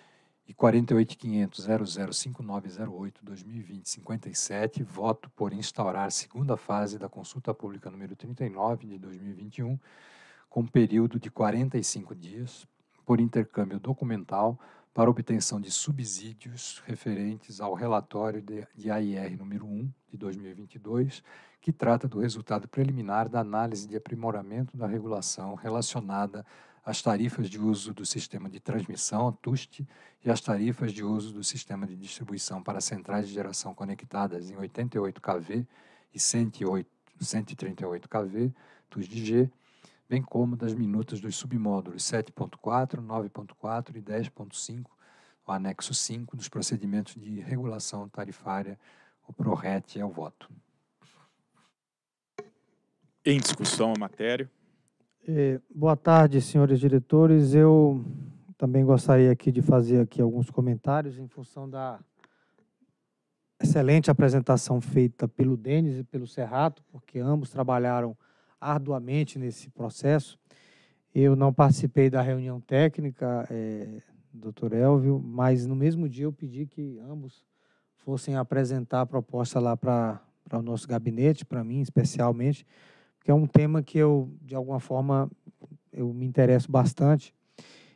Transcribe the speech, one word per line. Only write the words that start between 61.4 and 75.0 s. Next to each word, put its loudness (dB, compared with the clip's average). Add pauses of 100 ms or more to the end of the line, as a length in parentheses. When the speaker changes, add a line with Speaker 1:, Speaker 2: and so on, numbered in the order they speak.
Speaker 3:
da -10 (1600)
excelente 4
apresentação 2
feita 2
pelo 2
Denis 0
e -8
pelo -8
Serrato, -2
porque -16
ambos 0
trabalharam 0 (420)
arduamente -2
nesse -8
processo. -2 (760)
Eu 6
não 6
participei 6
da 2
reunião -4
técnica, 0
é, -8 (300)
doutor -4
Elvio, 6